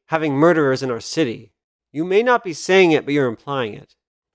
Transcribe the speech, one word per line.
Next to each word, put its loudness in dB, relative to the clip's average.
having -2
murderers 2
in -6
our -4
city. -6
You -6
may 2
not 2
be -8
saying 4
it, 0
but -4
you're 0
implying -6
it." -20